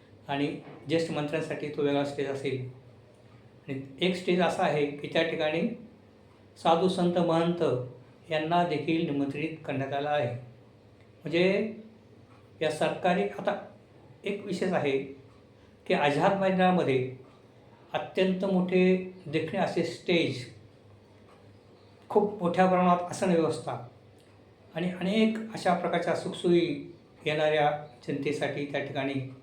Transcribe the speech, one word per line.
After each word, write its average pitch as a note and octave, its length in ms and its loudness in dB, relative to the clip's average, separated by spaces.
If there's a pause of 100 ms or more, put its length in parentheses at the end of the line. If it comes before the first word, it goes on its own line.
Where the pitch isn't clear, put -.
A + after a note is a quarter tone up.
(280)
आणि C#3+ 280 -2 (320)
ज्येष्ठ E3 220 0
मंत्र्यांसाठी D3 580 -4
तो D3 140 -6
वेगळा C#3+ 220 2
स्टेज C#3+ 240 -4
असेल. C3 420 -4 (960)
आणि C3+ 120 -6 (200)
एक F#3 160 2
स्टेज F3+ 240 0
असा E3+ 220 2
आहे D3+ 240 2
की C#3+ 260 -6
त्या E3 100 4
ठिकाणी D#3+ 400 -2 (1000)
साधू E3+ 260 6
संत F3+ 300 2
महंत E3+ 460 2 (640)
यांना D#3+ 340 2
देखील D#3+ 460 0
निमंत्रित C#3+ 560 -4
करण्यात C3+ 260 -4
आलं C#3+ 160 -2
आहे. C3+ 260 0 (920)
म्हणजे F#3 500 2 (880)
या D#3 80 2
सरकारी, F3+ 520 0
आता - 440 -4 (580)
एक G3+ 220 -6
विशेष F#3 260 -2
आहे C#3 260 0 (880)
की F#3 80 0
आझाद D3 460 2
मैदानामध्ये F3+ 760 2 (760)
अत्यंत F#3 520 0
मोठे F#3 680 2 (120)
देखणे D#3+ 320 -2
असे E3 260 0
स्टेज, D#3 600 0 (1600)
खूप G3 340 2
मोठ्या F3 240 4
प्रमाणात F3+ 440 4
आसन F#3+ 200 0
व्यवस्था D#3 580 0 (840)
आणि F3+ 160 -2 (100)
अनेक A3 380 2
अशा - 360 -2
प्रकारच्या E3+ 420 0
सुखसोयी E3 800 0 (320)
येणाऱ्या D3+ 600 2 (220)
जनतेसाठी C#3+ 560 -2
त्या C#3+ 200 -4
ठिकाणी C#3 580 -4